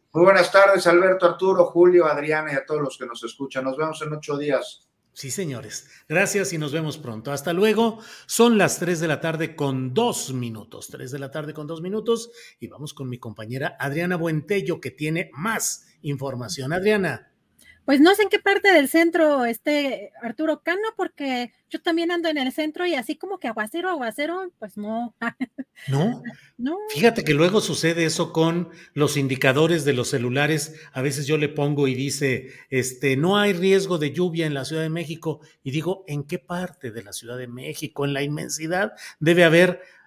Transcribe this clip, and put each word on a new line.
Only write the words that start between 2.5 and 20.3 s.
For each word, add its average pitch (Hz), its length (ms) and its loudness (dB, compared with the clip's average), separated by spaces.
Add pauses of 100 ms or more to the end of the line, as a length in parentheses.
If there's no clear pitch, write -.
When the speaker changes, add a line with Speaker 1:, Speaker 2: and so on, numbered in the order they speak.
Speaker 1:
y - 20 0
a 135 100 -4
todos 151 160 -2
los 135 160 -6
que 127 80 -12
nos 117 200 -14
escuchan. 131 400 -8
Nos 135 100 -4
vemos 156 260 -4
en 151 120 -8
ocho 151 240 -6
días. - 500 -4 (240)
Speaker 2:
Sí, 135 200 -14
señores. 131 580 -10 (180)
Gracias 190 460 0
y 165 40 -4
nos 151 140 -6
vemos 156 260 -4
pronto. 117 360 -10
Hasta 143 180 -4
luego. 214 480 2 (260)
Son 233 320 4
las 175 220 2
tres 170 220 -2
de 170 60 0
la 147 120 0
tarde 160 360 -4
con 131 380 -4
dos 214 400 -2
minutos. 117 540 -10
Tres 131 240 -14
de 143 80 -8
la 139 120 -12
tarde 151 220 -8
con 151 140 -12
dos 160 140 -10
minutos 220 500 -4 (280)
y 117 80 -12
vamos 143 260 -14
con 131 160 -10
mi 123 80 -8
compañera 120 640 -8
Adriana 165 360 -2
Buentello, 165 640 -2
que 123 120 -8
tiene 160 420 -4
más 196 520 -6 (160)
información. 131 720 -6
Adriana. 185 600 0 (540)
Speaker 3:
Pues 277 160 6
no 359 140 8
sé 427 80 4
en 392 60 0
qué 415 100 2
parte 392 340 4
del 285 140 6
centro 320 580 4
esté 269 640 -2 (120)
Arturo 302 400 -4